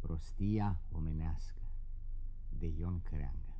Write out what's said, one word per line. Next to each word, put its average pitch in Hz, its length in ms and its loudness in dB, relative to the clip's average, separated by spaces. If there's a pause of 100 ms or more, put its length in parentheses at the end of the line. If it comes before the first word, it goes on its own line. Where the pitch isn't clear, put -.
Prostia 98 800 2 (120)
omenească, 80 680 0 (840)
de - 180 0
Ion 82 360 0
Creangă. - 580 -2